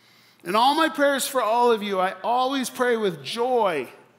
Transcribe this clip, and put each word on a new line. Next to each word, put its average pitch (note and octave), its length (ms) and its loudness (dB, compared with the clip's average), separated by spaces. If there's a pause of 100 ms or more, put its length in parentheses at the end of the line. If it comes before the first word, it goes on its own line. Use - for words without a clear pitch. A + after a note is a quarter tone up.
(440)
In F3+ 120 -2
all B3+ 180 4
my D#4 140 2
prayers C#4+ 380 0
for C4 140 -2
all A#3+ 300 4
of G#3+ 140 0
you, G3 160 -2
I F#3 220 0
always B3+ 460 0
pray B3 280 -2
with F#3 260 -2
joy G3+ 680 -2 (300)